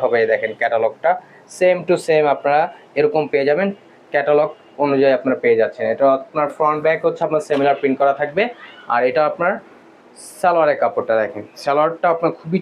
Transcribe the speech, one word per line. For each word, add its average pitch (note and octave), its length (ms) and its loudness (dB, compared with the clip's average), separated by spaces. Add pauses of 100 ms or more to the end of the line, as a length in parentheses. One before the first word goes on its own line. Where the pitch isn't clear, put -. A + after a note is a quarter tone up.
হবে। A#2+ 160 0 (140)
দেখেন G#2+ 180 -2 (100)
ক্যাটালগটা A#2 500 0 (480)
same F3+ 300 2
to F3+ 60 4 (120)
same D#3 280 4
আপনারা C#3+ 260 0 (380)
এরকম D3 240 0 (100)
পেয়ে C#3 180 0
যাবেন, F#3 180 0 (440)
ক্যাটালগ D3 380 2 (340)
অনুযায়ী C#3 340 4
আপনারা C3 240 -2
পেয়ে A#2 180 4
যাচ্ছেন। A2 240 -2 (100)
এটা C#3 100 0 (140)
আপনার D3 380 -4
ফ্রন্ট D#3 280 0
ব্যাক D#3+ 220 0
হচ্ছে E3 200 -2
আপনার D3+ 220 -2
সিমিলার C#3 320 2
প্রিন্ট C3+ 200 0
করা C#3 200 2
থাকবে। D3 220 -2 (520)
আর A#2+ 60 2 (100)
এটা D#3+ 200 0
আপনার F3 220 -2 (880)
সালোয়ারের E3 420 2
কাপড়টা। A2+ 400 -2
দেখেন G#2 200 -6 (220)
সালোয়ারটা D3+ 500 0
আপনার E3 240 -2
খুবই E3 240 -4